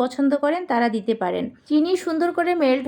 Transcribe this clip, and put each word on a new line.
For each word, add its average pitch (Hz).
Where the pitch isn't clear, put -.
পছন্দ 262
করেন 320
তারা 240
দিতে 214
পারেন। 180
চিনি 302
সুন্দর 339
করে 349
মেল্ট 262